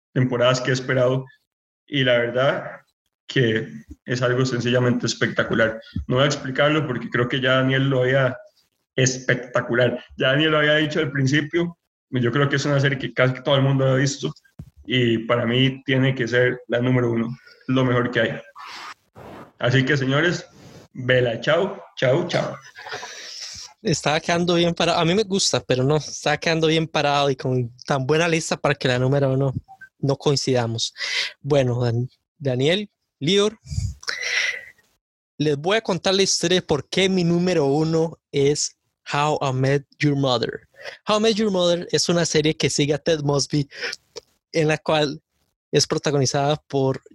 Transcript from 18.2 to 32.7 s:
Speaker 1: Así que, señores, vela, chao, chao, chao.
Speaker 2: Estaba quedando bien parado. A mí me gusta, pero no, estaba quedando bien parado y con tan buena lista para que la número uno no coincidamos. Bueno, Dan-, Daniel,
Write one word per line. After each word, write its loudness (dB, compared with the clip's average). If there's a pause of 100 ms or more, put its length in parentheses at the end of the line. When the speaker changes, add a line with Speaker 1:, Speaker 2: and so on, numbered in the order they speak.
Speaker 1:
Así 2
que, 2
señores, 0 (460)
vela, 0
chao, -2 (140)
chao, 0
chao. -4 (1200)
Speaker 2:
Estaba 0
quedando 0
bien 2
parado. 0
A 2
mí 2
me 2
gusta, 0
pero 0
no, 2
estaba -4
quedando 0
bien 2
parado 0
y 0
con -2 (100)
tan -2
buena 2
lista -2
para 0
que -2
la 2
número 2
uno 0 (460)
no 0
coincidamos. 0 (480)
Bueno, 2
Dan-, 0 (280)
Daniel, 0 (300)